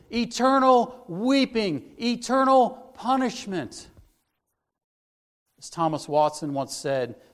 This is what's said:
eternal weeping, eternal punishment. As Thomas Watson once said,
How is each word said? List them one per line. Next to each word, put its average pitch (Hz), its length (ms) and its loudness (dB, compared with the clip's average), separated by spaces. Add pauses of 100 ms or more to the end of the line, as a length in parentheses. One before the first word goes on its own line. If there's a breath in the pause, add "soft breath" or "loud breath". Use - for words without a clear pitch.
(120 soft breath)
eternal 247 960 2
weeping, 220 920 0
eternal 247 1000 2
punishment. 226 920 -4 (1700)
As - 120 -20
Thomas 160 400 -4
Watson 151 440 0
once 135 220 -6
said, 131 400 -4 (180 soft breath)